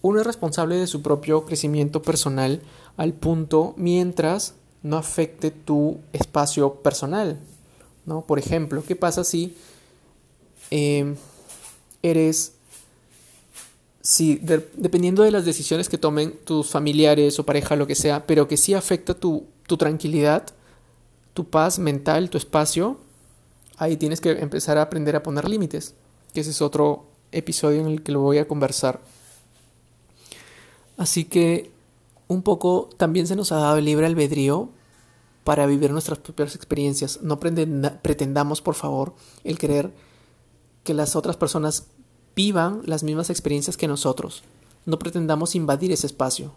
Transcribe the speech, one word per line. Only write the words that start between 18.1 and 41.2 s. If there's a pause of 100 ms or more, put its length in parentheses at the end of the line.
pero
que
sí
afecta
tu, (220)
tu
tranquilidad, (840)
tu
paz
mental,
tu
espacio, (800)
ahí
tienes
que
empezar
a
aprender
a
poner
límites, (380)
que
ese
es
otro (260)
episodio
en
el
que
lo
voy
a
conversar. (2000)
Así
que (560)
un
poco
también
se
nos
ha
dado
el
libre
albedrío (720)
para
vivir
nuestras
propias
experiencias.
No
pretenda-,
pretendamos,
por
favor, (300)
el
querer (920)
que
las
otras